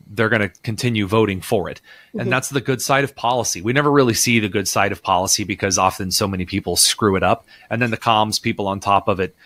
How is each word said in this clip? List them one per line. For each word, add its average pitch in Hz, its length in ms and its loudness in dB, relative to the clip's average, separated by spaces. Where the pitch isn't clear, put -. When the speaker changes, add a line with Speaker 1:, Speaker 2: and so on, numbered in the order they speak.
Speaker 1:
they're 107 200 0
gonna 104 200 0
continue 110 420 -2
voting 101 360 0
for 87 280 -2
it. 69 100 -14
And 220 80 -8
Speaker 2:
Mm-hmm. 120 80 -4
Speaker 1:
that's 127 200 -2
the 139 120 -2
good 131 200 -4
side 139 220 0
of 135 120 -6
policy. 117 460 -2
We 110 120 -2
never 147 180 2
really 131 220 4
see 117 260 2
the 104 100 0
good 98 180 -2
side 101 240 0
of - 120 -12
policy 95 400 2
because 95 340 -2
often 95 320 0
so 101 180 0
many 92 180 -4
people 90 300 -4
screw - 400 2
it 90 80 0
up. 98 220 0
And 117 120 -2
then 120 100 -2
the 107 60 -6
comms 107 440 0
people 104 260 -4
on 98 120 -2
top 98 280 2
of 95 120 0
it 92 160 -4